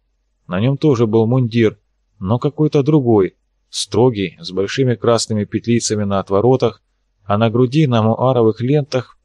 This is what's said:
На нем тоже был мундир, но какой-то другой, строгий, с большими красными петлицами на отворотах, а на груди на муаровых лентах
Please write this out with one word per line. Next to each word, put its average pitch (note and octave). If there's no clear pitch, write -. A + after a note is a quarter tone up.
На F2+
нем C3+
тоже B2
был A2
мундир, A#2
но G2+
какой-то D3
другой, A#2+
строгий, G#2
с E2+
большими G#2+
красными A2
петлицами G#2+
на G2
отворотах, A2
а G2+
на A2+
груди B2+
на A#2
муаровых A2+
лентах C3